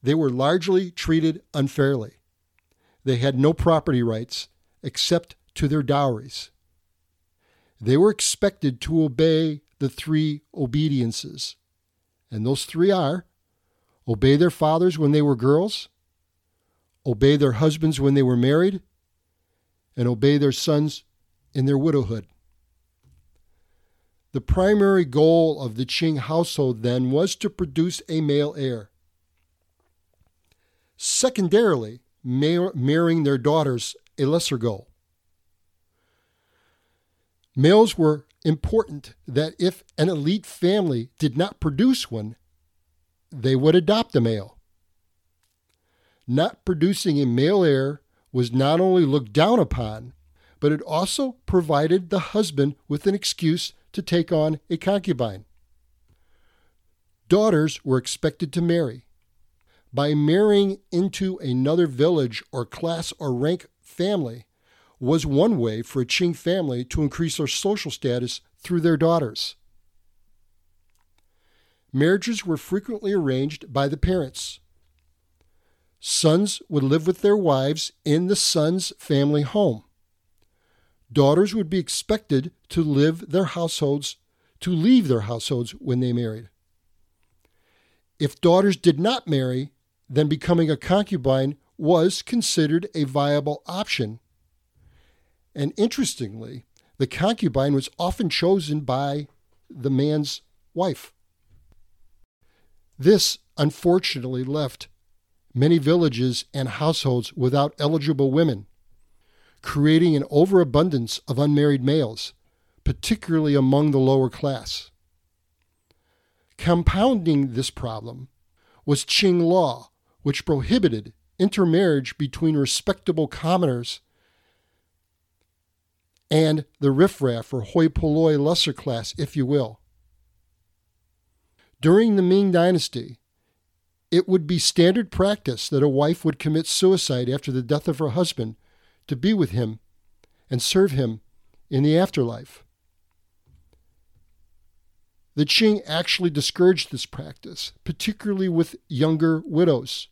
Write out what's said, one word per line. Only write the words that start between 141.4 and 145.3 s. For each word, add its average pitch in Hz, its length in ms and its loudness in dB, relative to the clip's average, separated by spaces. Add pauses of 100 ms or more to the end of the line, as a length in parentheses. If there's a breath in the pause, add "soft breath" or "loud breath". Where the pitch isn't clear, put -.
in 135 140 0
the 151 140 4
afterlife. 135 640 -4 (2750)